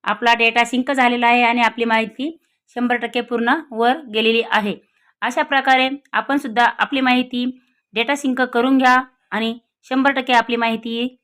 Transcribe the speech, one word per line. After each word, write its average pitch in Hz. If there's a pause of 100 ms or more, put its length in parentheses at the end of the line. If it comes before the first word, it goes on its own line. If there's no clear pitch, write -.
आपला 233
डेटा 233
सिंक 254
झालेला 240
आहे 240
आणि 240
आपली 233
माहिती 226 (380)
शंभर 240
टक्के 233
पूर्ण 240 (180)
वर 240 (160)
गेलेली 226 (100)
आहे. 208 (460)
अशा 247
प्रकारे 262 (240)
आपण 277
सुद्धा 240
आपली -
माहिती 247 (340)
डेटा 233
सिंक 262
करून 254
घ्या 254 (280)
आणि 226 (300)
शंभर 269
टक्के 254
आपली 240
माहिती 233